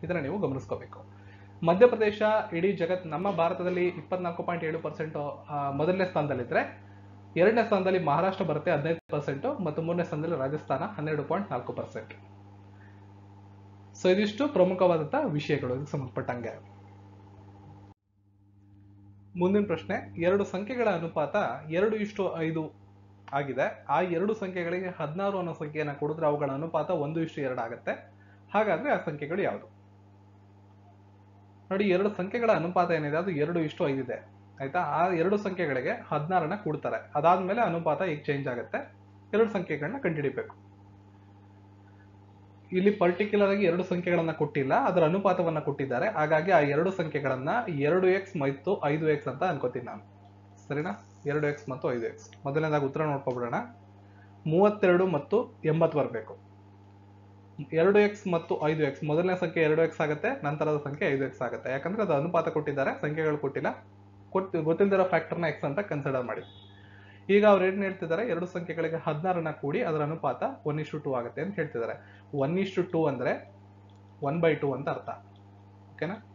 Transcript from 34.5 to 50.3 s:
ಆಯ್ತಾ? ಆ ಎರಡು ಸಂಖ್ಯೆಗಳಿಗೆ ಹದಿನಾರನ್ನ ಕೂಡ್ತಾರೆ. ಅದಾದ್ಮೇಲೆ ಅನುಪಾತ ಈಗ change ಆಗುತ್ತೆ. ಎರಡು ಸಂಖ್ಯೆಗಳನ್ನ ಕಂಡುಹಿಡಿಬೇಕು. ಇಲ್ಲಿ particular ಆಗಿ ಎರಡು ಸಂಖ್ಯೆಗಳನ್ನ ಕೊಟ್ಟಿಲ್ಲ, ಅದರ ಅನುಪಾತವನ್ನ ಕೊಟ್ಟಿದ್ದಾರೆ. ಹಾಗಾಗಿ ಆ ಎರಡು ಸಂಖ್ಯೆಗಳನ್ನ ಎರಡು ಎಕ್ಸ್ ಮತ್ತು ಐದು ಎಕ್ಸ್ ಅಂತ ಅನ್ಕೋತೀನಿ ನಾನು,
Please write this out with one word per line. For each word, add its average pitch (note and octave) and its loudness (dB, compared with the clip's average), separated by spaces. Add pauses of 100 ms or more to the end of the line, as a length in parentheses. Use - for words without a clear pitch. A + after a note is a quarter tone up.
ಆಯ್ತಾ? C#3 -2
ಆ D#3+ 2
ಎರಡು F#3 2
ಸಂಖ್ಯೆಗಳಿಗೆ F3 -2 (160)
ಹದಿನಾರನ್ನ D#3+ 0
ಕೂಡ್ತಾರೆ. C#3+ -4
ಅದಾದ್ಮೇಲೆ F#3 4
ಅನುಪಾತ E3 0
ಈಗ D#3 -2
change C#3 -2
ಆಗುತ್ತೆ. A#2+ -6 (560)
ಎರಡು G#3+ 4
ಸಂಖ್ಯೆಗಳನ್ನ F3 -4
ಕಂಡುಹಿಡಿಬೇಕು. D3+ -2 (2250)
ಇಲ್ಲಿ F#3 4
particular G3+ 4
ಆಗಿ G3+ 2
ಎರಡು F3 4
ಸಂಖ್ಯೆಗಳನ್ನ F3 0
ಕೊಟ್ಟಿಲ್ಲ, D3 0
ಅದರ F#3+ 4
ಅನುಪಾತವನ್ನ F3 2
ಕೊಟ್ಟಿದ್ದಾರೆ. C#3 -2
ಹಾಗಾಗಿ D#3+ 2
ಆ E3+ 8
ಎರಡು D3 2
ಸಂಖ್ಯೆಗಳನ್ನ C#3+ -2 (200)
ಎರಡು D#3+ 2
ಎಕ್ಸ್ F#3+ 0
ಮತ್ತು C#3 0
ಐದು D#3 2
ಎಕ್ಸ್ C#3 2
ಅಂತ C3 -4
ಅನ್ಕೋತೀನಿ B2+ -2
ನಾನು, G#2+ -12 (680)